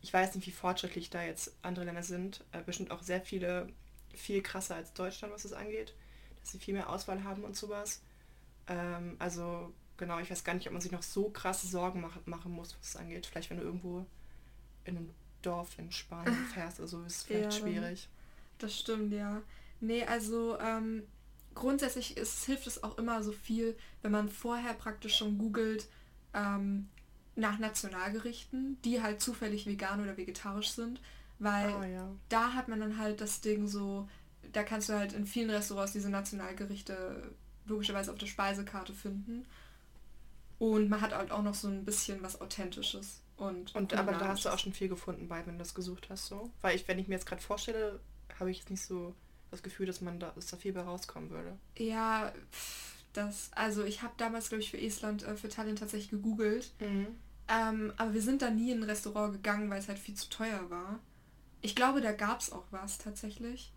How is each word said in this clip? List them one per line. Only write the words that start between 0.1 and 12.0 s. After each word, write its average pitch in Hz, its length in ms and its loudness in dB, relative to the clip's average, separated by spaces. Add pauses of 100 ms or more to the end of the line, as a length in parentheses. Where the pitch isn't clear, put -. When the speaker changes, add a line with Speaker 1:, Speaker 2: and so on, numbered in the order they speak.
Speaker 1:
weiß 185 220 6
nicht, 185 120 -2
wie 185 40 -6
fortschrittlich 180 580 0
da 175 140 -2
jetzt 160 380 -4
andere 180 240 -2
Länder 175 180 -4
sind. 180 480 -2
Äh, 165 100 -6
bestimmt 180 300 -4
auch 175 120 -6
sehr 180 180 2
viele, 180 460 0 (460)
viel 202 280 2
krasser 185 340 -2
als 165 180 -8
Deutschland, 190 400 -4
was 208 100 -8
das 196 100 -8
angeht. 220 400 -4 (480)
Dass - 100 -8
sie 185 80 -8
viel - 140 -2
mehr 196 160 0
Auswahl 190 340 0
haben 196 200 -2
und 202 120 -6
sowas. 208 460 -4 (680)
Ähm, 175 520 -2
also, 170 540 -2 (240)
genau, 170 220 -2
ich 175 120 -4
weiß 175 120 -4
gar 175 100 2
nicht, 180 140 0
ob - 60 -4
man 175 80 -2
sich 180 100 -2
noch 175 120 -2
so 208 260 2
krasse 190 380 0
Sorgen 180 340 0